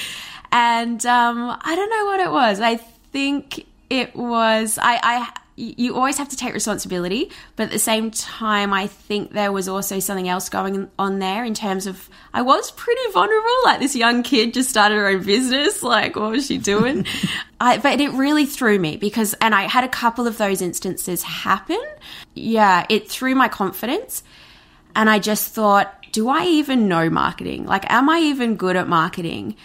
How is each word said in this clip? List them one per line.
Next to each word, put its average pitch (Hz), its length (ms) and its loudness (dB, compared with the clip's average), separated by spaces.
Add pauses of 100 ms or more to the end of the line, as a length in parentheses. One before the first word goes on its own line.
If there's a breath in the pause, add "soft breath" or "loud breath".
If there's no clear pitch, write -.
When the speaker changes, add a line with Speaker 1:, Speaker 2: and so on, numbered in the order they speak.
(500 loud breath)
Speaker 1:
And, 233 540 0
um, 240 560 2
I 320 160 -4
don't 403 140 -2
know 427 160 0
what 392 140 0
it 349 100 0
was. 240 320 2
I 233 140 2
think - 880 -6 (240)
it 254 260 -4
was, 226 640 0
I, 240 220 4
I, 240 160 0 (400)
y-, 226 180 -10
you 240 180 -2
always 262 220 0
have 277 140 -6
to 247 60 -10
take 247 180 -6
responsibility, 196 760 -4 (260 loud breath)
but 220 80 -2
at - 60 -4
the - 80 -4
same 220 320 0
time, 208 600 -2
I 190 140 0
think - 460 -6
there 202 200 0
was 190 160 -2
also 196 300 -4
something 185 280 -4
else 180 220 -2
going 190 500 -4
on 196 200 -2
there 196 260 -4
in 233 80 -4
terms 190 340 -4
of 185 220 -12 (240 loud breath)
I - 80 0
was 277 300 2
pretty 480 320 -2 (100)
vulnerable. 427 340 2 (180)
Like, - 160 4
this 254 140 0
young 240 280 2
kid 233 320 2
just 254 160 0
started 214 240 4
her 208 140 2
own 190 140 2
business. 262 600 2
Like, 233 340 0
what 214 140 -2
was 262 160 -2
she - 100 -4
doing? 214 480 0 (280 loud breath)
Speaker 2:
<laughs> - 280 -12
Speaker 1:
I, 240 160 4
but 262 240 2
it 285 120 0
really 285 340 2
threw 220 320 2
me 156 180 -2
because, 208 460 -2
and 220 120 4
I 196 100 2
had 247 200 2
a 262 40 -4
couple 240 380 -2
of 226 120 -2
those 196 240 0
instances 180 600 -4
happen. 208 580 -4 (520 loud breath)
Yeah, 202 540 4
it 214 220 0
threw 254 240 -2
my 254 140 4
confidence. 247 760 -4 (760 soft breath)
And 220 140 4
I 214 80 4
just 214 360 -2
thought, 202 380 4 (200)
"Do 220 180 0
I 330 160 0
even 277 420 4
know 165 220 2
marketing? - 560 -2
Like, 196 260 0
am 262 160 4
I 330 120 2
even 262 360 0
good 185 200 0
at 180 120 0
marketing?" 165 760 -2